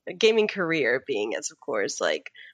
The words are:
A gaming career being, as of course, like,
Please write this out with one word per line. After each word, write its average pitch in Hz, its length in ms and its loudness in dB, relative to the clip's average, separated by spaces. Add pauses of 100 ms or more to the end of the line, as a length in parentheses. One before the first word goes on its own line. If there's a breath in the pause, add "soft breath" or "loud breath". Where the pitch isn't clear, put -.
A - 60 -10
gaming 220 340 4
career 160 580 0
being, 110 300 -2
as - 160 -8
of - 80 -20
course, 101 420 -4
like, 78 300 -2 (220 loud breath)